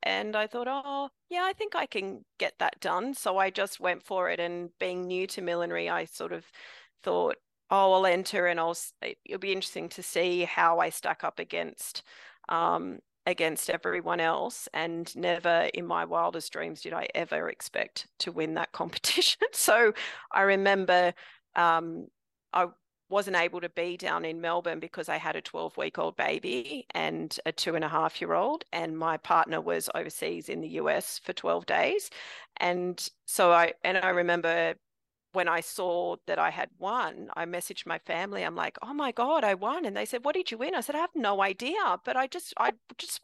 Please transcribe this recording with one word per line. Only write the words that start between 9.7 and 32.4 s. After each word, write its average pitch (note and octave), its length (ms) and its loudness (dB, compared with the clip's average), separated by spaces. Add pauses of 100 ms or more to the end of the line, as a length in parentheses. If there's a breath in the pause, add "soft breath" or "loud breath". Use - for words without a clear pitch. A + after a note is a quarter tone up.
to F3+ 120 -12
see F3 420 0
how E3+ 360 4
I D#3+ 100 2
stack - 340 -4
up D#3+ 140 -4
against, E3+ 640 -6 (460 loud breath)
um, E3+ 520 0 (260)
against E3+ 440 0
everyone F3 500 -2
else." E3 540 0
And E3 420 -4
never E3+ 580 4
in F3 120 -6
my E3+ 180 0
wildest E3+ 480 -2
dreams D#3+ 300 -8
did - 100 -8
I E3 220 -4
ever D#3+ 340 -2
expect - 600 -6 (120)
to F3+ 120 -4
win D#3+ 220 -2
that E3 180 -2
<laughs> - 80 -10
competition. - 720 2
So G#3+ 400 6 (400 loud breath)
I F#3+ 100 6
remember, F#3+ 720 6 (420 loud breath)
um, E3+ 520 4 (440)
I F3+ 160 4 (400)
wasn't G3 280 2
able E3+ 240 2
to F3 80 -6
be F3 300 -2
down E3+ 260 -2
in D#3+ 160 -6
Melbourne E3+ 400 -2
because E3+ 280 -8
I D#3+ 100 -2
had D#3 180 -4
a - 60 -6
twelve-week-old E3 760 -4
baby A#3+ 760 -2
and D#3+ 500 -4
a D#3+ 80 -2
two E3 220 -2
and D#3+ 100 -2
a D3+ 40 -2
half-year-old, E3+ 840 0
and D#3+ 260 -4
my D#3+ 200 0
partner E3 420 2
was E3 340 -2
overseas E3 540 -6
in E3 140 -6
the D#3+ 80 -8
U D#3+ 180 -2
S D#3 300 0
for - 160 -8
twelve E3+ 320 -2
days. E4 420 2 (500 loud breath)